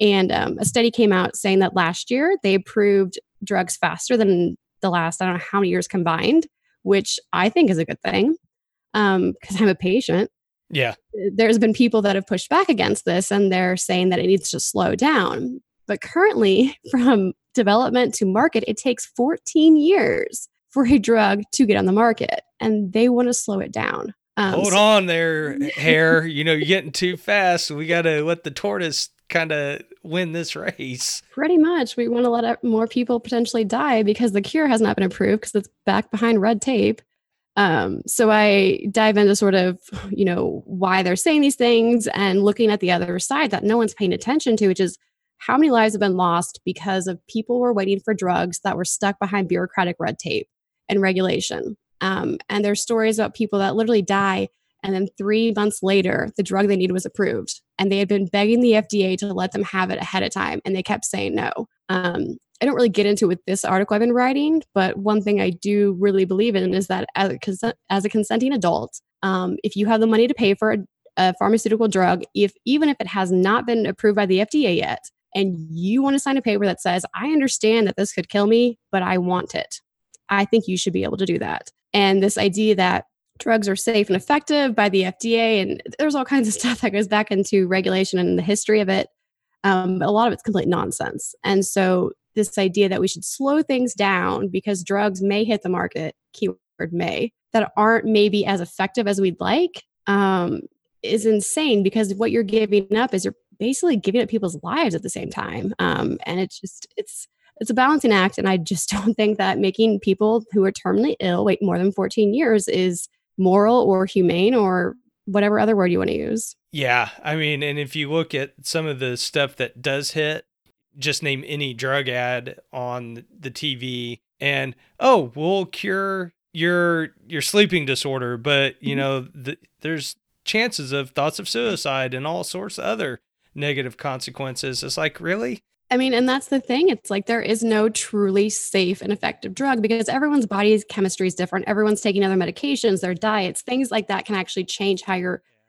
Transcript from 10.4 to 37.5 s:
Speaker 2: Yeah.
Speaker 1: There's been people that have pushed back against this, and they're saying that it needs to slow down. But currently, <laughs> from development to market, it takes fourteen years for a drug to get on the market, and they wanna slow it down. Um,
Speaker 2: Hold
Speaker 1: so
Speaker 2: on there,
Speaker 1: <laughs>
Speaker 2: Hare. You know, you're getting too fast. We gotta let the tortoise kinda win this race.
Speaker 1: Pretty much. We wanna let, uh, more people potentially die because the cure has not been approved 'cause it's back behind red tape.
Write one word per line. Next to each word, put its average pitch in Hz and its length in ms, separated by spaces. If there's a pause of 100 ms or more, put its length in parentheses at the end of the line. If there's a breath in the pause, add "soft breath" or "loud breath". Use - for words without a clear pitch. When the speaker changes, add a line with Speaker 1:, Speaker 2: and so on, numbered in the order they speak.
Speaker 2:
Yeah. 127 260 (380)
Speaker 1:
There's 220 260
been 220 140
people 220 300
that 202 140
have 196 100
pushed - 220
back 381 200
against 208 360
this, 180 260
and 202 220
they're 185 240
saying 180 320
that 185 100
it 180 80
needs 190 240
to 160 80
slow 180 380
down. 254 640 (260)
But 208 140
currently, 254 840
<laughs> - 60
from 240 440 (200)
development 240 600
to 208 120
market, 226 400
it 214 100
takes - 300
fourteen 311 720
years - 720 (200)
for 269 160
a 262 140
drug 208 440 (100)
to 277 120
get 202 140
on 190 80
the 185 60
market, 226 500 (180)
and 208 320
they 226 160
wanna 247 240
slow 202 280
it - 120
down. - 400 (240)
Um, 196 180
Speaker 2:
Hold 190 180
Speaker 1:
so 185 40
Speaker 2:
on 208 300
there, 165 520 (120)
Speaker 1:
<laughs> - 60
Speaker 2:
Hare. 160 500
You 151 180
know, 160 80
you're 156 140
getting 165 260
too 180 240
fast. 185 540
We 151 160
gotta 165 360
let 170 220
the 156 60
tortoise 180 580 (220)
kinda 151 540 (180)
win 170 300
this 165 220
race. - 760
Speaker 1:
Pretty 311 260
much. 320 400
We 233 120
wanna 240 200
let, 233 160
uh, 233 180
more 226 240
people 240 340
potentially 233 440
die 233 380
because 220 300
the 202 100
cure 311 240
has 226 160
not 208 140
been 196 100
approved 202 360
'cause - 120
it's 202 140 (180)
back 202 240
behind 226 320
red 214 180
tape. 220 400 (560)